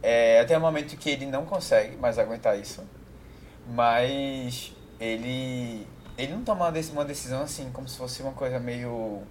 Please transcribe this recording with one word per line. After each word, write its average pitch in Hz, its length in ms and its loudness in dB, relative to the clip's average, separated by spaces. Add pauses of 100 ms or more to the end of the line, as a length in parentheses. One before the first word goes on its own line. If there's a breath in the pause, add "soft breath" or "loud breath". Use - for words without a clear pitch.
É, 113 380 8
até 160 160 6
o 160 40 4
momento 151 360 0
que - 140 -4
ele 139 160 -2
não 139 200 -4
consegue 135 500 2
mais 117 220 0
aguentar 110 400 2
isso. - 240 -12 (880 loud breath)
Mas 123 1040 2 (240)
ele, 120 880 -4 (300)
ele 135 160 -6
não 226 100 -6
toma 190 240 2
uma 165 60 2
deci-, 156 200 -4
uma 147 120 -2
decisão 139 380 -6
assim, 143 300 -8
como 131 160 -10
se - 100 -12
fosse 127 240 -8
uma 135 100 -6
coisa 127 260 -4
meio 120 720 -6